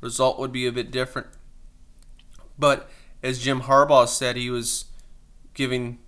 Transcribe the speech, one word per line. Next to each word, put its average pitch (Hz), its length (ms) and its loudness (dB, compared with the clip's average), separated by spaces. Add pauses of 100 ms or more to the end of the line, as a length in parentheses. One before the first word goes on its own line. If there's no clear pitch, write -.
result 131 360 0
would 131 140 -6
be 123 160 -4
a 123 40 -2
bit 120 200 -8
different. 127 360 -8 (1300)
But 139 300 2 (340)
as 131 160 -4
Jim 127 220 -2
Harbaugh 135 460 6
said, 123 280 -2
he 123 140 -6
was 120 360 -4 (680)
giving 123 540 -4